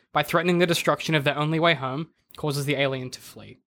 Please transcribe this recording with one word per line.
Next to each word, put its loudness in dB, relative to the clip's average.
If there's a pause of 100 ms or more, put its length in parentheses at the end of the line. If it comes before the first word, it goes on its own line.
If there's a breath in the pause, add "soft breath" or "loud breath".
(140)
by 2
threatening 2
the 4
destruction 0
of 2
their 0
only 0
way 4
home, -4 (260)
causes -4
the 0
alien -2
to -14
flee. -20